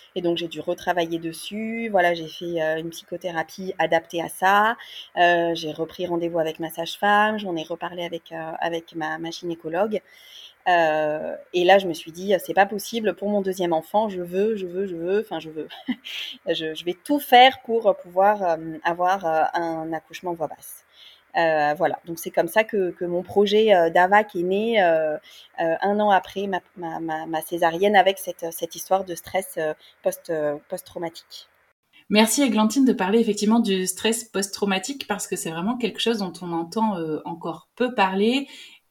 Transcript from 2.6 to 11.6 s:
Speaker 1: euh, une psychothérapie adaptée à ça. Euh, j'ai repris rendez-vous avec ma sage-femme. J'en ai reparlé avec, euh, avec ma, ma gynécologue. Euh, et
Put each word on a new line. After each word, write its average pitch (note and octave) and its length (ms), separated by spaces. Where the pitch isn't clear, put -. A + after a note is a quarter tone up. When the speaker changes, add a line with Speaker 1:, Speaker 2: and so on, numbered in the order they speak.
Speaker 1:
euh, D#3 180
une E3 100
psychothérapie F3 880
adaptée E3 440
à E3 60
ça. G#3 480
Euh, E3+ 360
j'ai E3 180
repris E3 340
rendez-vous E3+ 320
avec D#3+ 200
ma D#3+ 120
sage-femme. G#3 680
J'en G3 160
ai E3 80
reparlé F3 400
avec, E3+ 300
euh, D#3+ 260
avec E3 360
ma, D#3+ 240
ma E3 120
gynécologue. E3+ 680
Euh, D#3 680
et F3+ 120